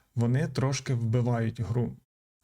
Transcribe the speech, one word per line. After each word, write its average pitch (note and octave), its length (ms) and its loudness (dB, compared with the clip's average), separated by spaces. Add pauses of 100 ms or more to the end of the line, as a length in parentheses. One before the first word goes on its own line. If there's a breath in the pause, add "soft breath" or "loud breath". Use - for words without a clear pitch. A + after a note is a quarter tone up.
(140 loud breath)
вони B2 340 2
трошки C3 460 -2
вбивають A#2 640 0
гру. A#2 360 -2 (480)